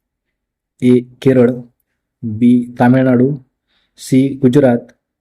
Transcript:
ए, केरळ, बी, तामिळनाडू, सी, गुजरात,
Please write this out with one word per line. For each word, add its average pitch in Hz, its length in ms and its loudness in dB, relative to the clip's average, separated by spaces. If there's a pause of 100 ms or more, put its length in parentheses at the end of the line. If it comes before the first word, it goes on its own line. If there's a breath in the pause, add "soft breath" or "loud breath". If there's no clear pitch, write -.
(800)
ए, 123 180 2 (220)
केरळ, 127 300 2 (720)
बी, 120 560 -2
तामिळनाडू, 131 560 0 (640)
सी, 135 440 -2
गुजरात, 127 500 0 (300)